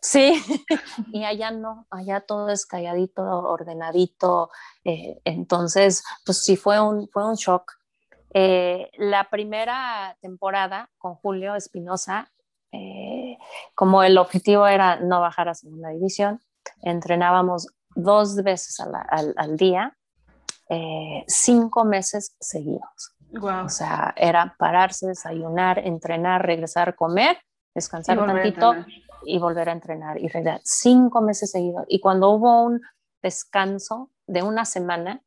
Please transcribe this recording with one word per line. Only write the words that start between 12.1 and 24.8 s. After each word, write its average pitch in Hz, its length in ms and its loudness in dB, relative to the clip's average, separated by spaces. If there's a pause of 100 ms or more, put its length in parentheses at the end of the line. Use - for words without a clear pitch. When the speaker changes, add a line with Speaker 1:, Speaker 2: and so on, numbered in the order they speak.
Speaker 1:
eh, 240 680 -12 (380)
como 190 280 6
el 190 140 8
objetivo 196 480 4
era 196 300 4
no 180 240 0
bajar 175 300 -2
a 170 40 -6
segunda 160 360 -16
división, 190 500 -2 (440)
entrenábamos 175 840 2 (280)
dos 202 460 2
veces 190 380 -4
a - 80 -8
la, - 140 -8
al, 156 340 -2
al 156 220 -4
día, 185 400 0 (720)
eh, 156 580 -8
cinco 233 560 4
meses 202 560 -2
seguidos. - 720 -10 (220)
Speaker 2:
Guau. 190 320 -6
Speaker 1:
O 147 40 -8
sea, - 460 -4
era 170 420 2
pararse, 185 500 0